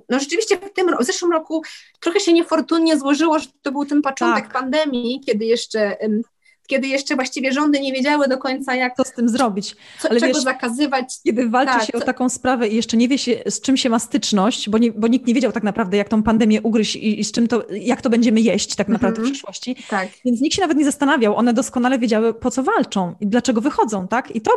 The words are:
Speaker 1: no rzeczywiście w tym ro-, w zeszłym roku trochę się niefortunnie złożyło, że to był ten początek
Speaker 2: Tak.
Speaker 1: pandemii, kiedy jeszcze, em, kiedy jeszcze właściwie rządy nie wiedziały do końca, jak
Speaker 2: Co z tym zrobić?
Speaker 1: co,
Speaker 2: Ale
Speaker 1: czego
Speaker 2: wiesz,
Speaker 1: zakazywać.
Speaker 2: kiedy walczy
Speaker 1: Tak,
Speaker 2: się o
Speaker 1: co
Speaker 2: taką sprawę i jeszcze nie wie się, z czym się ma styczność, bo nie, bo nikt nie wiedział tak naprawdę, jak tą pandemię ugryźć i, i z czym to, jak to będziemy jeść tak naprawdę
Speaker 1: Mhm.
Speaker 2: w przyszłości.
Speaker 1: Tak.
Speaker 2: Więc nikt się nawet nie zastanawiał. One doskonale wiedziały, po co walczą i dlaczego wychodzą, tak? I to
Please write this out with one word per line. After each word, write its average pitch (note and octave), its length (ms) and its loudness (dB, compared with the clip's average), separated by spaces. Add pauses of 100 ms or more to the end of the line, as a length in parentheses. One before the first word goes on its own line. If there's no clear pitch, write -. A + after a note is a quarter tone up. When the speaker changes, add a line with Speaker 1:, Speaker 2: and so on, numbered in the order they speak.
Speaker 1:
no B3 120 0
rzeczywiście F4+ 360 -2
w G4 160 -16
tym F#4 160 0
ro-, D#4+ 120 0
w B3 40 2
zeszłym F4 280 0
roku D#4+ 300 -2 (380)
trochę E4+ 200 0
się F4 120 2
niefortunnie E4 680 2
złożyło, D4 400 2
że D4+ 80 -4 (160)
to C#4 100 -4
był C#4 120 -2
ten D4 180 0
początek A#3+ 420 0
Speaker 2:
Tak. - 80 -16
Speaker 1:
pandemii, C4 760 -2
kiedy A3 180 0
jeszcze, A3 560 -2
em, A3 220 -2 (440)
kiedy C4+ 200 -2
jeszcze C#4 280 -2
właściwie C4 380 -2
rządy C#4+ 280 2
nie C4+ 120 -2
wiedziały C#4 360 2
do C4 100 0
końca, C4 360 -4
jak B3+ 220 -2
Speaker 2:
Co C4 80 0
z - 80 -6
tym A#3+ 160 0
zrobić? A3 480 -2 (240)
Speaker 1:
co, - 100 -2
Speaker 2:
Ale A#3 100 4
Speaker 1:
czego C4 140 2
Speaker 2:
wiesz, D4 100 -2
Speaker 1:
zakazywać. B3+ 720 -2 (100)
Speaker 2:
kiedy A#3+ 240 0
walczy B3+ 240 2
Speaker 1:
Tak, A#3 120 2
Speaker 2:
się G#3+ 80 -4
o A#3 80 -4
Speaker 1:
co - 60 -2
Speaker 2:
taką B3+ 220 0
sprawę B3 400 0
i G#3+ 80 0
jeszcze A3+ 200 0
nie A#3+ 120 4
wie C#4 100 2
się, - 280 -2
z - 140 -4
czym C4+ 160 2
się B3+ 140 0
ma A#3 80 2
styczność, - 720 0
bo G#3+ 80 2
nie, A#3 140 4
bo A3 160 -2
nikt C4 180 2
nie A#3+ 80 2
wiedział A#3+ 180 2
tak A3+ 100 -4
naprawdę, G3+ 340 -2
jak G3+ 120 0
tą A3 140 2
pandemię G#3+ 400 4
ugryźć A3 340 0
i, G#3+ 240 -2
i G#3+ 40 -2
z - 80 -6
czym A#3 160 2
to, A#3+ 220 0
jak A3 320 -4
to B3 80 0
będziemy A3+ 300 4
jeść A3 340 2
tak G3+ 140 -2
naprawdę A3+ 300 0
Speaker 1:
Mhm. A3+ 100 -2
Speaker 2:
w C#4 40 -2
przyszłości. B3 440 -10 (120)
Speaker 1:
Tak. G3 200 -4 (160)
Speaker 2:
Więc A#3+ 160 0
nikt D4+ 160 0
się G4+ 60 0
nawet D#4 160 0
nie D4+ 60 4
zastanawiał. C4+ 520 2
One A#3+ 180 2
doskonale B3 440 0
wiedziały, A3+ 360 2
po A3+ 160 -4
co C4 120 -2
walczą B3+ 580 -2
i G#3 60 -4
dlaczego A#3 340 2
wychodzą, G#3+ 480 -2
tak? - 280 -4
I A3 40 -2
to A3 160 -2